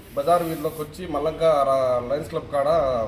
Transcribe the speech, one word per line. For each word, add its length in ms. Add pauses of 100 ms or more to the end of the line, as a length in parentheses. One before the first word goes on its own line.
(140)
బజార్ 280
వీధిలోకి 400
వచ్చి 240
మళ్ళంగా 560
రా-, 480
లయన్స్ 180
క్లబ్ 240
కాడ 160 (400)